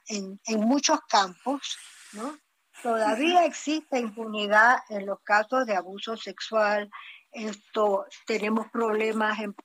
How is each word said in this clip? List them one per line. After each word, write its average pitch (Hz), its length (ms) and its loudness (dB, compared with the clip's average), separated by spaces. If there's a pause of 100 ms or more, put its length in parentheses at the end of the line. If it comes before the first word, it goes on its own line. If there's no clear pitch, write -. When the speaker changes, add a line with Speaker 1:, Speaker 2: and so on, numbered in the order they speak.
Speaker 1:
en, 202 400 -8
en 220 140 -2
muchos 277 460 2
campos, 214 680 -2 (360)
¿no? 254 260 -10 (440)
Todavía 233 580 4
Speaker 2:
Ujú. 330 60 6
Speaker 1:
existe 294 520 -4
impunidad 214 800 2 (100)
en 202 160 -6
los 196 160 -6
casos 214 460 0
de 208 100 0
abuso 196 400 -6
sexual. 208 760 -2 (400)
Esto, 214 760 -2 (200)
tenemos 220 460 -2
problemas 214 680 0
en 208 140 -8 (100)